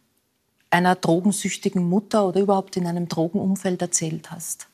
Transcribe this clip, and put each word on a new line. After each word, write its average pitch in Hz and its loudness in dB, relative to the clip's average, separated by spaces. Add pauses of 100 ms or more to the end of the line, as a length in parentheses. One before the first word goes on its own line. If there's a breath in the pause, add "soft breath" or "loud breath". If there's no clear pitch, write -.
(680)
einer 180 4
drogensüchtigen 180 0
Mutter 208 2
oder 185 2
überhaupt 196 0
in 180 -2
einem 175 -4
Drogenumfeld 190 -2
erzählt 165 -4
hast. - -12